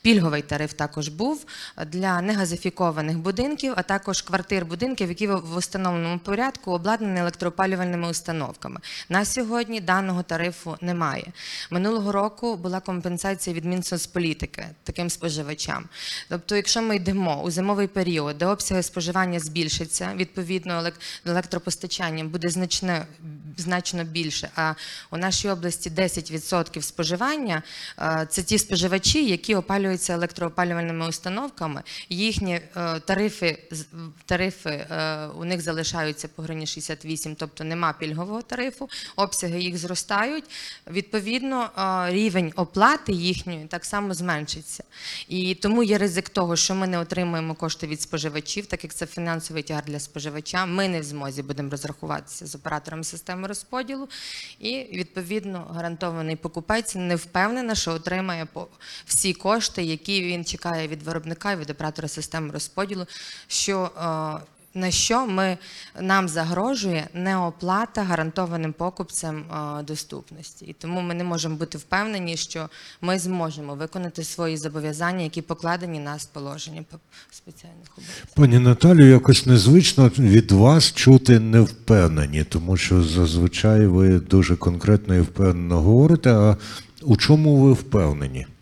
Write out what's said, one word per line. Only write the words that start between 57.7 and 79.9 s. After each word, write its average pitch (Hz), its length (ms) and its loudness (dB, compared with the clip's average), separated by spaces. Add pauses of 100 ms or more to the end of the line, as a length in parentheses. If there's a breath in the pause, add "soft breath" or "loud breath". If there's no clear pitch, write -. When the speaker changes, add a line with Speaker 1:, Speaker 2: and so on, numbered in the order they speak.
Speaker 1:
що - 160 -4
отримає 170 600 -6
по-, 170 140 -12 (380 loud breath)
всі - 280 0
кошти, 208 500 -2
які 170 380 -2
він 175 240 -6
чекає 165 420 -6
від 151 160 -10
виробника 160 480 -6
і 196 40 -2
від 151 140 -10
оператора 151 380 -8
системи 156 460 -8
розподілу, 190 520 -8 (420 loud breath)
що, 190 500 -2
е, 156 600 -6 (160)
на 185 180 -2
що 233 360 0
ми, 190 300 0 (440 loud breath)
нам 190 280 2
загрожує 175 840 -2
неоплата 185 920 -2
гарантованим 165 680 -4
покупцям, 165 720 -8 (360)
е, 147 40 -10
доступності. 151 800 -14
І 156 80 -16
тому 175 280 -8
ми 175 120 -6
не 175 100 -6
можемо 165 320 -4
бути 160 220 -8
впевнені, 185 600 -4
що 160 320 -8 (320 loud breath)
ми 185 180 0
зможемо 160 560 -4
виконати 165 480 -8
свої 160 340 -4
зобов'язання, 156 640 -4
які 156 180 -6
покладені 170 580 -6
нас 147 260 -10
в - 20 -20
положенні 151 540 -12 (100)
по 160 60 -20 (340 soft breath)
спеціальних - 560 -20 (100)
обов'язків. - 380 -16
Speaker 2:
Пані 123 240 10
Наталю, 139 460 10
якось 131 400 10
незвично 127 760 8